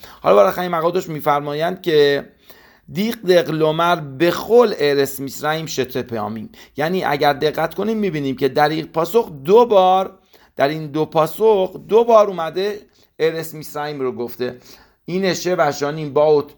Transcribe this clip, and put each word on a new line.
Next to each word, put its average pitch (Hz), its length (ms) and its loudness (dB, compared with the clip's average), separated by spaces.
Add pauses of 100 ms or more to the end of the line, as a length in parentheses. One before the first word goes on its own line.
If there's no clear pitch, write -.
(220)
حالا 185 140 4
برای 196 160 6
خیلی 180 160 -8
مقادش 175 420 -2
می‌فرمایند 147 720 -4
که 143 480 2 (640)
دیق 214 280 -4
دق 175 280 2
لومر 156 460 0
به 151 360 -2
خل 220 460 2
ارس 139 420 0
میسرائیم 151 460 -6
شته 143 360 -4
پیامیم. 110 480 -8 (280)
یعنی 165 260 -2
اگر 143 300 2
دقت 151 400 -2
کنیم 220 240 -4
می‌بینیم 151 380 -2
که 131 140 0
در 147 200 2
این 160 160 -4
پاسخ 190 460 -2 (120)
دو 214 220 6
بار، 190 540 2 (360)
در 135 120 0
این 156 200 -6
دو 151 180 -4
پاسخ 185 720 0 (120)
دو 220 160 4
بار 220 240 6
اومده 185 520 -6 (400)
ارس 160 340 -2
میسرائیم 151 460 -10
رو 127 120 -2
گفته. 120 460 -8 (480)
این 185 280 -2
شه 180 240 -2
و 151 140 2
شانیم 147 420 -6
با 147 100 4
اوت 147 340 2